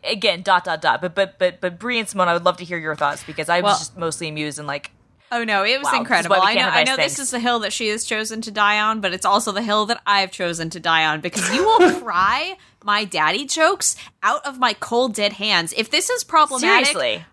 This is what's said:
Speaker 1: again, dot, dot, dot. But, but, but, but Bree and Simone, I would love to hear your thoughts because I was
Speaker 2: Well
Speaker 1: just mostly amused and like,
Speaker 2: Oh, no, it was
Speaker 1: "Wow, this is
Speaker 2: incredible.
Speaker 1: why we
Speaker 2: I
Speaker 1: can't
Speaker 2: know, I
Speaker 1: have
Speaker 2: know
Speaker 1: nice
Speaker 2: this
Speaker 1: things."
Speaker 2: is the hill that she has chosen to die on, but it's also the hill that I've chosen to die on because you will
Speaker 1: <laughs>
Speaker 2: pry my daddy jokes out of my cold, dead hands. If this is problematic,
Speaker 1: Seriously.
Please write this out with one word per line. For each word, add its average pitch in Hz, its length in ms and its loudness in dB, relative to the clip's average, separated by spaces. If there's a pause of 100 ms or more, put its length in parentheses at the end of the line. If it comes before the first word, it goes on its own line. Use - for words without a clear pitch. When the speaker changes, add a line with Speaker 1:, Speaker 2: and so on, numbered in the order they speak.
Speaker 1:
again, 185 380 -2
dot, 180 240 2
dot, 160 160 -4
dot. 147 200 2
But, 175 140 -6
but, 190 240 0
but, 180 220 0
but 175 180 -6
Bree 240 200 -4
and 214 100 -6
Simone, 185 180 0
I 170 60 2
would 170 120 0
love 180 120 2
to 180 80 -12
hear 170 120 -8
your 156 180 -4
thoughts 151 280 -4
because 156 240 -8
I 170 140 2
was - 20 -2
Speaker 2:
Well 196 140 2
Speaker 1:
just 160 200 -10
mostly 165 300 -6
amused 151 320 -8
and 147 80 -10
like, 143 240 -10 (380)
Speaker 2:
Oh, 240 140 -2
no, 208 220 0
it 247 120 2
was 285 80 -6
Speaker 1:
"Wow, 262 60 2
this 262 60 0
is - 20 0
Speaker 2:
incredible. 196 380 2
Speaker 1:
why - 20 4
we 196 120 4
Speaker 2:
I - 40 0
Speaker 1:
can't 254 120 2
Speaker 2:
know, 285 60 -2
I - 60 4
Speaker 1:
have 254 80 2
Speaker 2:
know 262 80 0
Speaker 1:
nice 262 140 0
Speaker 2:
this - 80 -6
Speaker 1:
things." 269 100 -6
Speaker 2:
is - 40 -4
the 247 100 -4
hill 240 180 0
that 208 140 -4
she 220 160 -2
has 214 160 -4
chosen 220 380 -4
to 220 80 -10
die 208 280 2
on, 214 220 0
but 185 120 -2
it's 185 120 -6
also 214 260 2
the 196 100 -2
hill 214 260 0
that 233 200 -4
I've 196 240 2
chosen 165 380 -4
to 170 100 -10
die 160 260 4
on 156 140 0
because 180 340 -4
you 311 120 2
will 381 360 6
Speaker 1:
<laughs> - 0 -
Speaker 2:
pry 233 560 0 (280)
my 208 180 2
daddy 180 420 0
jokes 330 520 0 (260)
out 240 220 0
of 269 120 -8
my 247 160 2
cold, 233 400 0
dead 208 200 -2
hands. 196 420 0
If 220 160 -2
this 339 180 0
is 494 140 -2
problematic, 277 640 2
Speaker 1:
Seriously. 160 460 -2